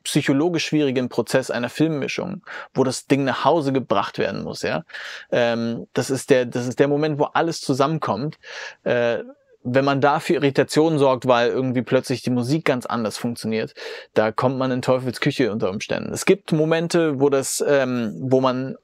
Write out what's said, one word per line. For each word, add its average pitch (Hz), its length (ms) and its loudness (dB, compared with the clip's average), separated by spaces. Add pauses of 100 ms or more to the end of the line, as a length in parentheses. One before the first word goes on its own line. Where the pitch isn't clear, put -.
psychologisch 151 600 0
schwierigen 131 460 0
Prozess 131 420 0
einer 120 160 -2
Filmmischung, - 720 -2 (320)
wo 135 120 2
das - 220 -4
Ding 139 180 2
nach 123 180 -2
Hause 139 300 2
gebracht 101 440 0
werden 98 260 -4
muss, 78 180 -10
ja. 139 240 -4 (440)
Ähm, 117 640 0
das 127 160 -2
ist 135 200 -4
der, 127 160 6
das 123 220 -4
ist 123 120 -6
der 139 80 6
Moment, 147 320 0
wo 143 60 2
alles 160 340 -2
zusammenkommt. 139 800 -2 (440)
Äh, 120 360 0 (420)
wenn 123 220 2
man 139 160 2
da 143 220 4
für 175 140 0
Irritationen 143 640 2
sorgt, 131 280 4
weil 120 220 6
irgendwie 127 320 0
plötzlich 127 400 0
die - 80 -2
Musik 127 340 0
ganz 127 220 0
anders 110 320 -4
funktioniert, 113 580 -4 (380)
da 110 180 2
kommt 127 260 0
man 131 140 -2
in 123 100 -2
Teufels 127 380 0
Küche 131 320 0
unter 107 180 -2
Umständen. - 440 -6
Es - 120 -6
gibt 190 280 2
Momente, 165 680 0
wo 143 100 4
das, 135 380 0
ähm, 127 540 2
wo 131 180 2
man 131 440 -2